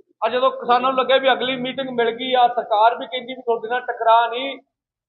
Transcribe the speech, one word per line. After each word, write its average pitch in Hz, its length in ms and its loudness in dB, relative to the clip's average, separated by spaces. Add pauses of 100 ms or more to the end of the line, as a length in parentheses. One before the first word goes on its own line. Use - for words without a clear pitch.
(240)
ਆ 220 40 0
ਜਦੋਂ 247 220 2
ਕਿਸਾਨਾਂ 247 420 0
ਨੂੰ 262 80 0
ਲੱਗਿਆ 247 160 2
ਵੀ 262 160 4
ਅਗਲੀ 254 240 -2
ਮੀਟਿੰਗ 262 320 -6
ਮਿਲ 240 220 0
ਗਈ 254 240 -4
ਆ, 247 140 4
ਸਰਕਾਰ 233 480 2
ਵੀ 262 100 -10
ਕਹਿੰਦੀ 254 260 -10
ਵੀ 254 100 -14
ਤੁਹਾਡੇ 226 260 -2
ਨਾਲ 247 120 -2
ਟਕਰਾ 233 460 2
ਨਹੀਂ, 254 320 -6 (500)